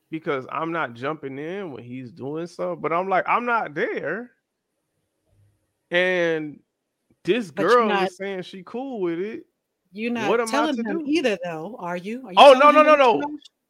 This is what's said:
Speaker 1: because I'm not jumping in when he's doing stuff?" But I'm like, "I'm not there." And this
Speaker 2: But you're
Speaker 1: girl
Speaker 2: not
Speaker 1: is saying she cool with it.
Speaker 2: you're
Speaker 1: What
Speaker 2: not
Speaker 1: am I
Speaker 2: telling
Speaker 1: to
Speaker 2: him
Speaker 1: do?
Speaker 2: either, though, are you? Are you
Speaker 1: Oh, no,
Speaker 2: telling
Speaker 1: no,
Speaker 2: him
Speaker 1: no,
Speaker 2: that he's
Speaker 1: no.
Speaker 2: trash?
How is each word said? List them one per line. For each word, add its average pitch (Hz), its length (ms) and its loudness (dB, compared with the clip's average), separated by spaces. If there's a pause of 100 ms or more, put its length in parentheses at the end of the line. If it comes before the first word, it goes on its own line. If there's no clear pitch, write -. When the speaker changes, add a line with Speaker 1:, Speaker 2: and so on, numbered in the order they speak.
Speaker 1:
because 156 420 -6
I'm 160 200 -4
not 151 220 -6
jumping 139 460 -8
in 175 320 -10
when 117 120 -14
he's 123 280 -14
doing 147 360 -10
stuff?" 175 340 -8
But 151 120 -4
I'm 185 160 -2
like, 180 180 0
"I'm 214 180 0
not 190 280 -2
there." 214 580 -6 (1600)
And 170 680 0 (640)
this 190 280 0
Speaker 2:
But - 100 -6
you're 170 80 2
Speaker 1:
girl 233 180 6
Speaker 2:
not 196 220 0
Speaker 1:
is - 80 -14
saying 190 260 -8
she 190 200 -16
cool 247 380 -10
with 170 180 -4
it. 214 260 -10 (460)
Speaker 2:
you're 226 200 -6
Speaker 1:
What - 20 -2
Speaker 2:
not 226 280 0
Speaker 1:
am 226 80 -2
I - 20 -4
Speaker 2:
telling 294 260 0
Speaker 1:
to 226 60 -6
Speaker 2:
him 220 160 -4
Speaker 1:
do? 311 60 -8
Speaker 2:
either, 262 380 0
though, 175 360 -10
are 175 180 -8
you? 226 300 -10
Are 185 60 -14
you - 40 4
Speaker 1:
Oh, 269 160 12
no, 285 180 8
Speaker 2:
telling - 0 -
Speaker 1:
no, 294 100 6
Speaker 2:
him - 20 6
Speaker 1:
no, - 20 6
Speaker 2:
that 285 260 6
he's - 20 2
Speaker 1:
no. 285 80 0
Speaker 2:
trash? 294 240 -10 (240)